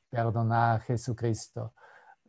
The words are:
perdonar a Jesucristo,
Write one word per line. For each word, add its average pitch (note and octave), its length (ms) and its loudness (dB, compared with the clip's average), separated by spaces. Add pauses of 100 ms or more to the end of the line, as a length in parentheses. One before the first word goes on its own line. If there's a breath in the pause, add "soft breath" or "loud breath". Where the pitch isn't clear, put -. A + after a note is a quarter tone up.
perdonar A#2 680 2
a A2 40 -4
Jesucristo, A2+ 920 -4 (540 loud breath)